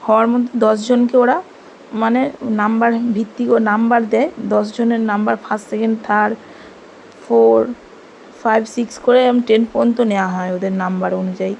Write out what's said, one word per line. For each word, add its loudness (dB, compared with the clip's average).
হওয়ার 2
মধ্যে -2
দশজনকে 2
ওরা 2
মানে 0
নাম্বার 0
ভিত্তিক -2
ও 4
নাম্বার 0
দেয়, 0
দশজনের -2
নাম্বার 0
ফার্স্ট, -8
সেকেন্ড, -2
থার্ড, 0
ফোর, 4
ফাইভ, 0
সিক্স -8
করে 4
এরম 2
টেন 2
পর্যন্ত 0
নেওয়া 0
হয় -4
ওদের -4
নাম্বার -4
অনুযায়ী -4